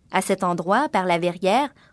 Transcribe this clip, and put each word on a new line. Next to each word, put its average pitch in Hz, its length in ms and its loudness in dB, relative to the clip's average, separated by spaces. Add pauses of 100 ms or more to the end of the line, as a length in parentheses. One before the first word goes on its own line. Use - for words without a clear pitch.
(120)
À 185 100 0
cet 190 220 -2
endroit, 180 440 0
par 196 160 0
la 175 140 2
verrière, 185 560 0 (180)